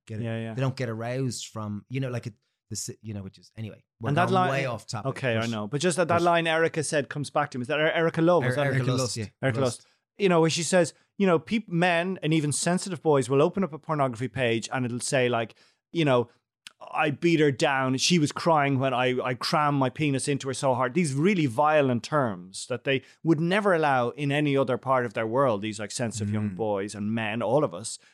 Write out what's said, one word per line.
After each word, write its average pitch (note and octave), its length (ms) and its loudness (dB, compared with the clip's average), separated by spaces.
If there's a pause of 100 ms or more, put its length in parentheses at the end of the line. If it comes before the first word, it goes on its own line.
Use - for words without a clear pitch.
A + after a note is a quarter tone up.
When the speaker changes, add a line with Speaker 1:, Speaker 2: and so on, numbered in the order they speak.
Speaker 1:
get A2 140 -10
it. A#2+ 40 -4
Speaker 2:
Yeah, A2+ 140 -4
yeah. A2+ 160 -8
Speaker 1:
They B2+ 60 -6
don't C3+ 160 -4
get B2 120 -6
aroused A#2+ 600 -6
from," G#2+ 400 -10
you B2+ 100 -8
know, C3 100 -6
like, A#2+ 200 -8
it, G#2 60 -16 (360)
the G#2+ 60 -10
si-, - 260 -10
you A2 100 -12
know, G2 120 -10
which F#2+ 140 -16
is, F2 180 -20
anyway, A2 260 -12 (180)
we're A#2+ 100 -4
Speaker 2:
And C#3+ 60 2
that F3 100 2
Speaker 1:
going F3+ 80 0
Speaker 2:
line F3+ 160 2
Speaker 1:
way C3+ 160 -2
off A#2+ 200 -8
topic, A#2+ 220 -6
Speaker 2:
Okay, B2 280 -2
I A2 40 0
Speaker 1:
but A2+ 100 -2
Speaker 2:
know. G#2+ 160 -4
But C#3 140 -4
just E3+ 160 0
that, F3 100 2
that E3+ 120 2
Speaker 1:
but E3+ 40 0
Speaker 2:
line E3+ 240 2
Erica D#3+ 380 2
said D3 240 0
comes C#3+ 220 -6
back A#2+ 200 0
to C3 80 -10
me. B2 40 -6
Is A#2+ 60 -10
that D3+ 120 0
Er-, D#3 100 4
Erica E3 320 2
Love? E3 220 4
Was B2+ 80 0
Speaker 1:
Er-, B2 40 -2
Speaker 2:
that C#3+ 100 0
Speaker 1:
Erica C3 100 0
Speaker 3:
Erica B2+ 160 0
Speaker 1:
Lust, C3 100 0
Speaker 3:
Lust. A#2 140 -4
Speaker 1:
yeah. A2 100 -6 (160)
Speaker 2:
Erica C3+ 180 0
Speaker 3:
Lust. B2 200 0
Speaker 2:
Lust. - 60 -20 (300)
You G3+ 120 2
know, E3+ 120 4
where D#3+ 100 4
she E3+ 120 -2
says, F3 320 2 (240)
you G3 80 4
know, E3+ 140 6
peop-, G#3+ 280 -4
men F3 540 0
and D3+ 100 0
even D3 200 2
sensitive F3 500 -2
boys C#3 260 2
will C#3 140 4
open F3+ 220 0
up D3+ 80 -8
a D#3 80 -12
pornography C3 480 -4
page A#2 440 0
and B2+ 140 -2
it'll A#2+ 140 -6
say, B2+ 280 2
like, A#2 280 -2 (340)
you E3 140 0
know, B2 260 4 (640)
"I D#3 160 0
beat E3 300 2
her D3 120 4
down. C3+ 460 0
She F3 200 2
was D3 140 0
crying C#3+ 480 2
when C3+ 120 0
I, B2+ 280 0
I B2 140 -2
crammed D3 440 0
my C3 100 2
penis C#3 400 -2
into C3+ 200 -2
her C3 60 -4
so C3 200 0
hard." B2 200 0
These D#3 200 0
really D#3+ 320 2
violent C3+ 560 4
terms F#2+ 640 -4
that A#2+ 160 -8
they C3+ 180 0 (200)
would D#3 180 2
never F#3+ 320 2
allow C3+ 380 2
in C#3+ 220 -4
any C#3+ 240 2
other C3 200 2
part B2 300 0
of G#2+ 80 -8
their A2+ 120 -2
world, A2+ 360 0
these, G#2+ 160 -6
like, G#2 140 -8
sensitive G#2+ 400 -4
young G#2+ 180 -2
Speaker 3:
Mm. F#2 60 -10
Speaker 2:
boys G#2 380 -4
and G#2 200 -4
men, A2+ 260 -4
all A#2+ 240 0
of G2 80 -4
us. G2 260 -12 (160)